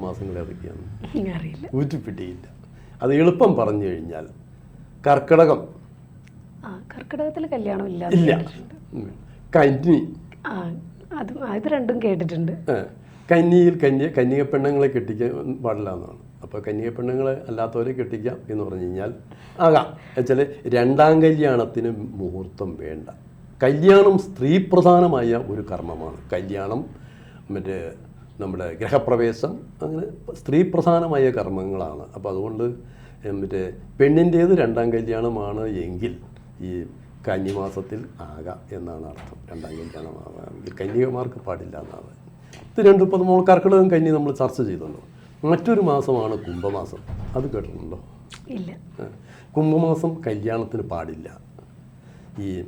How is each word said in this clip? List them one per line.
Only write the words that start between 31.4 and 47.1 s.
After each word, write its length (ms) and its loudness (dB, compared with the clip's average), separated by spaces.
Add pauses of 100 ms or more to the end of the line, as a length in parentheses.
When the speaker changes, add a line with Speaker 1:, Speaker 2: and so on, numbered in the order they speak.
Speaker 1:
അപ്പോൾ 140 -8
അതുകൊണ്ട്, 360 -4 (600)
ഏ, 60 -6
മറ്റേ 320 -4 (360)
പെണ്ണിൻ്റേത് 580 4
രണ്ടാം 360 0
കല്യാണമാണ് 720 -4 (220)
എങ്കിൽ 280 -6 (480)
ഈ 100 -10 (560)
കന്നിമാസത്തിൽ 720 -6 (220)
ആകാം 380 -14 (180)
എന്നാണ് 300 -12
അർത്ഥം. 300 -18 (140)
രണ്ടാം 200 -14
കല്യാണം 440 -14 (100)
ആകാമെങ്കിൽ 560 -16
കന്യകമാർക്ക് 680 -2
പാടില്ല 280 -10 (100)
എന്നാണ്. 260 -18 (600)
ഇത് 160 -2
രണ്ടും 180 10
ഇപ്പോൾ 120 2
നമ്മൾ 280 4
കർക്കിടകം 460 6
കന്നി 180 4
നമ്മൾ 220 2
ചർച്ച 300 -2
ചെയ്തല്ലോ. 420 -6 (480)
മറ്റൊരു 300 4
മാസമാണ് 540 0 (100)
കുംഭമാസം. 560 -6 (340)